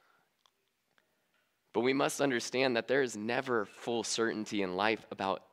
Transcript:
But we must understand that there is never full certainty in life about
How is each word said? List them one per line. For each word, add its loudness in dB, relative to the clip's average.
But 0
we 4
must 0
understand 2
that 0
there 4
is -2
never 0
full -4
certainty -2
in -2
life 0
about -2